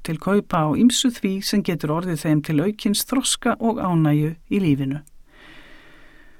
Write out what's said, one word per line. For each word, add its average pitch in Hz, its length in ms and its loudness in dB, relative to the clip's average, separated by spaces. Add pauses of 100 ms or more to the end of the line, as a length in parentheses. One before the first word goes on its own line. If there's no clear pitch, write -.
til 160 160 -6
kaupa 185 480 0
á 156 80 0
ýmsu 247 400 4
því 196 200 -4 (120)
sem 202 180 0
getur 156 360 -2
orðið 175 240 -4
þeim 151 180 2
til 151 220 -2
aukins 208 420 -2
þroska - 540 -2
og 226 180 0
ánægju 156 560 2 (160)
í 196 140 0
lífinu. 143 400 0 (1400)